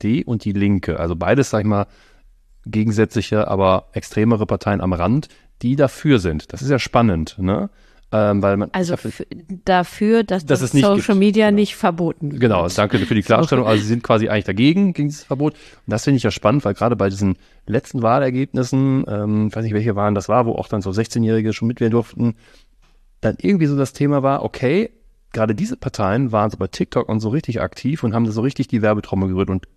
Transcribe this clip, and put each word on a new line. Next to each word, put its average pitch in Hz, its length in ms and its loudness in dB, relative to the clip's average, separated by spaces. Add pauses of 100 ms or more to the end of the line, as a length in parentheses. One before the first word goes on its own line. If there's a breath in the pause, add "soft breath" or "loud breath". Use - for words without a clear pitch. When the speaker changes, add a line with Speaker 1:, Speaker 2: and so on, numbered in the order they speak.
Speaker 1:
D 131 220 0
und 113 220 -4
die 101 80 -2
Linke, 98 480 0
also 85 160 -4
beides, 104 340 0
sag 107 120 0
ich 104 40 -4
mal, 101 220 0 (760 soft breath)
gegensätzliche, 107 840 0
aber 95 440 2
extremere 107 540 0
Parteien 101 340 -2
am 92 120 -2
Rand, 95 360 0 (340 soft breath)
die 123 120 0
dafür 139 460 2
sind. 80 320 -4
Das 87 100 -14
ist 135 80 -2
ja 139 80 2
spannend, 101 600 0
ne? 101 320 -2 (420 soft breath)
Ähm, 107 280 2
weil 98 160 2
man, - 160 -2
Speaker 2:
Also 180 220 -2
Speaker 1:
ich - 60 -6
hab - 40 -10
Speaker 2:
f-, - 220 -10 (380)
dafür, 208 580 2
dass 185 240 -4
Speaker 1:
Dass 139 140 2
Speaker 2:
das 127 80 -2
Speaker 1:
es - 60 -2
nicht 139 100 6
Speaker 2:
Social 202 220 2
Speaker 1:
gibt. 202 120 4
Speaker 2:
Media 208 300 4
Speaker 1:
Genau. 208 80 4
Speaker 2:
nicht 208 180 0
verboten 165 560 -2
wird. 143 100 -8
Speaker 1:
Genau, 98 280 4
danke 107 320 0
für 101 160 0
die 101 60 4
Speaker 2:
So. - 40 -12
Speaker 1:
Klarstellung. 127 400 2
Also 107 160 4
sie 107 60 -4
sind 117 160 -2
quasi 110 240 2
eigentlich 104 160 -2
dagegen, 160 480 2
gegen 147 160 -2
dieses 147 160 -10
Verbot. 143 300 -4
Und - 360 -16
das 104 140 -2
finde 139 140 4
ich 117 40 0
ja 113 80 2
spannend, 113 340 0
weil 101 100 0
gerade 117 200 0
bei 98 140 0
diesen 98 280 0 (300 soft breath)
letzten 117 360 -4
Wahlergebnissen, 131 1080 0
ähm, 107 400 -2
ich - 80 -8
weiß 113 80 -4
nicht, 107 100 -2
welche 107 220 0
Wahlen 104 180 0
das 101 140 -2
war, 117 180 2
wo 113 60 0
auch - 160 -6
dann 107 140 -2
so 95 100 -6
sechzehnjährige 110 600 0
schon 113 140 -4
mitwählen 117 240 0
durften, 117 460 -2 (840 soft breath)
dann 110 180 -2
irgendwie 175 260 2
so 143 100 0
das 135 160 0
Thema 143 300 0
war, 139 220 0
okay, 151 460 -2 (420)
gerade 110 240 0
diese 214 200 -6
Parteien 110 540 -2
waren 107 200 0
so - 80 -10
bei 95 100 -4
TikTok - 400 -4
und 110 100 -2
so 107 120 -2
richtig 117 300 -4
aktiv - 440 -4
und 110 100 0
haben 117 100 2
da 110 60 0
so 107 100 -2
richtig 135 280 -2
die 110 140 -2
Werbetrommel 101 480 0
gerührt. 92 200 0
Und 92 160 -4 (100)